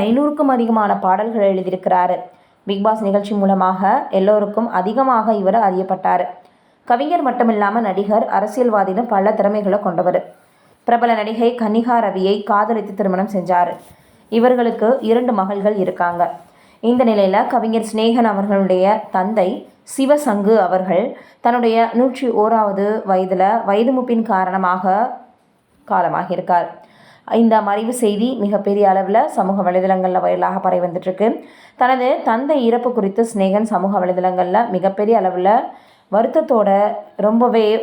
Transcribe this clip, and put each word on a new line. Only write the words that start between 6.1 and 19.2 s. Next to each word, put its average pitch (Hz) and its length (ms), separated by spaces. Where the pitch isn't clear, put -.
கவிஞர் 294 400
மட்டுமில்லாம 226 600
நடிகர், 202 400
அரசியல்வாதின்னு 208 680
பல 196 260
திறமைகளை 202 480
கொண்டவர். 180 320
பிரபல 233 360
நடிகை 220 280
கன்னிகா 233 440
ரவியை 190 300
காதலித்து 208 480
திருமணம் 196 340
செஞ்சாரு. 175 400
இவர்களுக்கு 233 520
இரண்டு 240 300
மகள்கள் 202 440
இருக்காங்க. 175 380
இந்த 247 280
நிலையில 196 260
கவிஞர் 220 340
சினேகன் 226 420
அவர்களுடைய 196 540
தந்தை 190 340